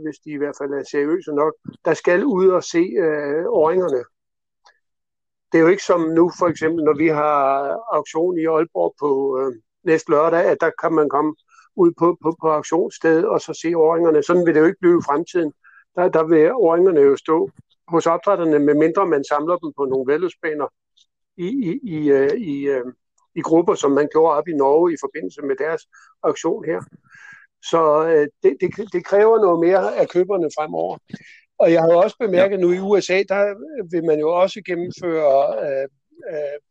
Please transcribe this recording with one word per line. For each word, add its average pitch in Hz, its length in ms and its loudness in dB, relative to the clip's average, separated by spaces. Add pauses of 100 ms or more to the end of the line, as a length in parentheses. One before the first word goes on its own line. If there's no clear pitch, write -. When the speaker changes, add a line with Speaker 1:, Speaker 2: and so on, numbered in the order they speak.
Speaker 1:
hvis 156 220 -10
de 156 60 -14
i 147 60 -10
hvert 143 240 -6
fald 143 100 -6
er 139 200 -6
seriøse 151 440 -2
nok, 151 200 0 (300)
der 165 100 2
skal 180 300 0
ud 190 240 2
og 180 160 2
se, - 140 -4
øh, 156 720 -2
årringerne. 165 560 0 (1500)
Det 165 60 2
er 160 40 4
jo 160 60 4
ikke 196 160 0
som 175 160 0
nu, 165 380 2
for 175 100 0
eksempel, 160 360 -4
når 151 120 2
vi 160 120 0
har 151 280 0 (560)
auktion 165 460 -2
i 160 80 -4
Aalborg 160 540 -2
på, 139 400 -2
øh, 135 120 -4 (320)
næste 160 260 0
lørdag, 165 340 2
at 165 160 2
der 165 100 0 (120)
kan 165 100 -2
man 151 160 2
komme 151 260 -2 (420)
ud 170 220 4
på, 170 240 0
på, 170 180 -2
på 160 80 0
auktionsstedet 160 760 0
og 202 160 0
så - 220 -12
se 170 140 -2
årringerne. 165 460 2
Sådan 175 240 2
vil 165 80 2
det 151 60 4
jo 160 60 6
ikke 185 140 0
blive 175 180 4
i - 80 -4
fremtiden. 156 460 -2 (440)
Der, 180 120 2
der 160 160 2
vil 160 280 4
årringerne 175 480 2
jo 139 160 6
stå 165 340 -2 (380)
hos 165 180 0
opdrætterne, 165 520 0
medmindre 156 480 2
man 147 180 0
samler 156 320 -2
dem 170 200 -10
på 139 80 -2
nogle 131 220 -4
væddeløbsbaner 151 600 -4 (680)
i, 175 120 -8
i, 233 340 -4
i, 156 280 -2
øh, 139 220 4
i, 185 240 -6 (100)
øh, 131 180 -2 (500)
i 170 60 -8
grupper, 170 340 2
som 156 160 -2
man 147 220 0
gjorde 160 260 2
op 156 100 -6
i 175 40 -8
Norge 151 400 2
i 143 80 -6
forbindelse 151 420 -12
med 139 140 -4
deres 147 260 -6 (400)
auktion 165 420 -4
her. 175 160 -4 (880)
Så, 170 100 2 (280)
øh, 151 200 4 (140)
det, 190 180 2
det, 196 320 -6
det 175 120 -4
kræver 220 340 4
noget 175 220 2
mere 190 360 0
af 190 120 0
køberne 180 400 -2 (100)
fremover. 165 400 -6 (600)
Og 170 140 4
jeg 165 100 4
har 165 100 4
jo 170 60 4
også 202 220 0
bemærket 196 360 0
Speaker 2:
Ja. 185 60 -2
Speaker 1:
nu 175 100 2
i 185 80 -2
U 196 200 0
S - 100 -8
A, 190 180 2
der 196 140 0 (480)
vil 165 140 -4
man 156 140 2
jo 156 160 -2
også 185 320 -2
gennemføre, 160 880 -2 (100)
øh, 135 220 -6 (440)
øh, 147 260 -8 (120)